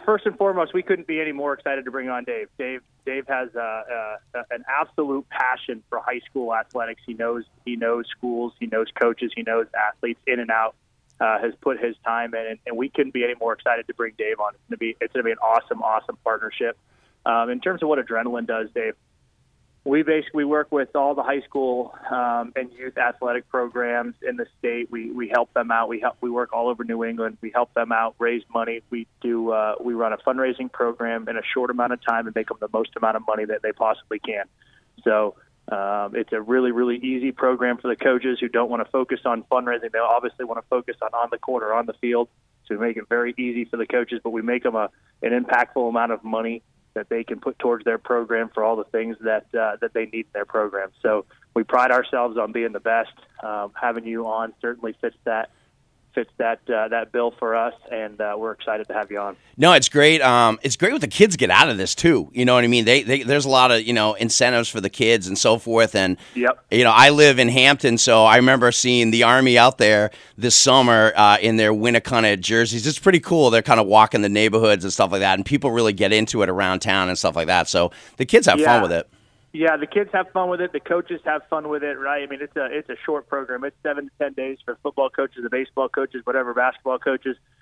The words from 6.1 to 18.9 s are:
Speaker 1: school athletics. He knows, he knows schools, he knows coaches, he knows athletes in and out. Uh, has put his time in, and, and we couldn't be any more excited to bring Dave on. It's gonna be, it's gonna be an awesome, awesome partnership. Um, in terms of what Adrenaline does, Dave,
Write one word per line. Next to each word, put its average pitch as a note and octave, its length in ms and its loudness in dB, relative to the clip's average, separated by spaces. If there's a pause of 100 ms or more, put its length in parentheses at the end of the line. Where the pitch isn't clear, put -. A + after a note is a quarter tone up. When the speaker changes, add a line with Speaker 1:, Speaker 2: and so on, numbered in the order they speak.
Speaker 1:
school A#2+ 240 -6
athletics. A2+ 520 -8
He A#2+ 80 -12
knows, A#2 300 -6 (200)
he B2 100 -8
knows A#2 300 -4 (120)
schools, A#2+ 440 -6
he A#2+ 60 -10
knows A2 200 -4 (140)
coaches, A#2 340 -2
he A#2 80 -10
knows A2+ 320 -2
athletes G#2+ 520 -6
in B2+ 120 -2
and A#2 120 -6
out. A2 260 -2 (440)
Uh, A2 180 0
has A2+ 220 -6
put C3 180 -2
his A#2 160 -6 (100)
time A#2 300 -4
in, A2+ 140 -6
and, A2 180 -12
and A#2+ 100 -10
we B2+ 120 -4
couldn't C3+ 260 -2
be B2 80 -2
any A#2+ 160 -2
more A#2 140 -2
excited A#2 340 -2
to A#2+ 80 -10
bring A2+ 240 -6
Dave G#2+ 220 -4
on. G#2 140 -4
It's - 140 -20
gonna A#2 100 -10
be, A2+ 220 -8
it's A2+ 120 -6
gonna B2+ 100 -4
be A2+ 80 -2
an A2+ 80 -4
awesome, A2+ 420 0
awesome A2 440 -4
partnership. A2 520 -4 (480)
Um, A#2 240 0
in B2 120 -6
terms F#3 200 -4
of D#3+ 80 -4
what D3 160 2
Adrenaline A#2+ 440 -6
does, A2+ 260 -6
Dave, A2 200 -6 (880)